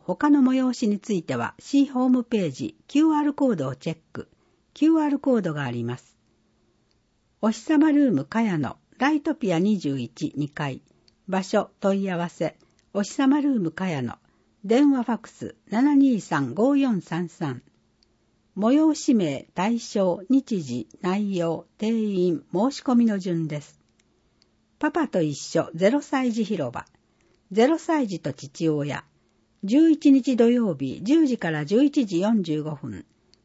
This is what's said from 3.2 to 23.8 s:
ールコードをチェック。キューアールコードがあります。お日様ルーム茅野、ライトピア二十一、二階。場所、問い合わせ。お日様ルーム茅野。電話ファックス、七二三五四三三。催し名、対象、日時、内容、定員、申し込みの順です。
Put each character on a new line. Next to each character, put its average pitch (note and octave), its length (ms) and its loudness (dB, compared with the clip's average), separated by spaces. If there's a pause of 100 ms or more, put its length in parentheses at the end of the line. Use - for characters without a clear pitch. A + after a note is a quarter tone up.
ー D4 40 -2
ル C#4+ 100 0
コ C#4 160 0
ー G#3 60 0
ド C#3 100 -4
を C3 80 -6
チ - 160 -8
ェ D#3+ 40 -6
ッ - 40 -16 (140)
ク。 - 160 -12 (460)
キ D4 120 0
ュ D#4+ 80 4
ー D#4+ 80 2
ア D4+ 60 0
ー - 20 0
ル C#4 80 -2
コ C#4 160 0
ー A3+ 60 2
ド F3 140 -4
が D3 100 -6
あ B2 80 -6
り A#2+ 100 -6
ま A#2+ 160 -6
す。 - 180 -20 (1200)
お A3 100 2
日 - 120 -6
様 D#4 280 4
ル C#4+ 200 4
ー - 20 0
ム C3+ 120 0
茅 G#3+ 340 -2
野、 B2+ 180 -4 (220)
ラ C4+ 120 2
イ D4+ 120 0
ト D#4 120 -4
ピ F#3+ 180 -4
ア D#3+ 60 0
二 G3+ 200 2
十 C#3+ 200 -4
一、 - 380 -8
二 C#3+ 140 -4
階。 C#3 320 -8 (440)
場 F#3+ 160 -2
所、 G3 280 -2 (100)
問 G3 200 0
い G3 80 -4
合 F3+ 80 -4
わ E3+ 120 -4
せ。 - 280 -6 (380)
お G3+ 80 -2
日 - 80 -6
様 C#4 300 2
ル C#4+ 140 0
ー A3+ 60 0
ム D#3+ 120 -2
茅 E3+ 300 -4
野。 A#2 160 -8 (460)
電 C4+ 280 4
話 B3+ 100 0
フ A3+ 80 -4
ァ A#3 60 0
ッ - 20 -8
ク - 100 -16
ス、 - 280 -14 (120)
七 C#4 280 2
二 C4 240 4
三 C#3 340 -2
五 C4+ 220 2
四 B3+ 240 0
三 E3+ 280 -6
三。 C#3 340 -8 (920)
催 C#4+ 380 4
し D4 200 0
名、 D#3 400 0
対 A3 240 -2
象、 F#3+ 500 -2
日 B3+ 340 0
時、 B2 260 -8 (120)
内 G3 340 -2
容、 E3 320 -4 (120)
定 G#3+ 120 -2
員、 G3 640 0
申 G#3+ 180 0
し - 120 -14
込 C4 120 0
み A#3+ 120 4
の G#3 120 0
順 E3+ 300 -4
で D3 140 -8
す。 - 180 -20 (960)